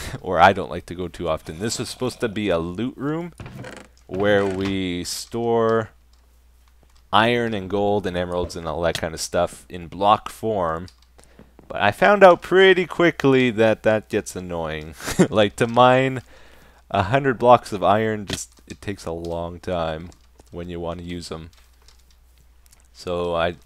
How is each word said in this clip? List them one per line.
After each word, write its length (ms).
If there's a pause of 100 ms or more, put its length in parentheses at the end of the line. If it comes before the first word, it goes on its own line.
<laughs> 200
or 180
I 140
don't 180
like 160
to 80
go 140
too 200
often. 300
This 200
was 100
supposed 320
to 80
be 220
a 80
loot 380
room 360 (760)
where 380
we 600
store 840 (1200)
iron 420
and 160
gold 360
and 100
emeralds 380
and 140
all 140
that 160
kind 160
of 60
stuff 480
in 200
block 400
form. 600 (800)
But 120
I 100
found 320
out 200
pretty 420
quickly 680
that 340
that 240
gets 280
annoying. 580 (180)
<laughs> 180
Like, 260
to 100
mine 540 (760)
a 100
hundred 360
blocks 320
of 100
iron, 440
just, 420
it 120
takes 240
a 60
long 480
time 520 (420)
when 160
you 100
want 220
to 40
use 260
'em. 200 (1400)
So 420
I, 320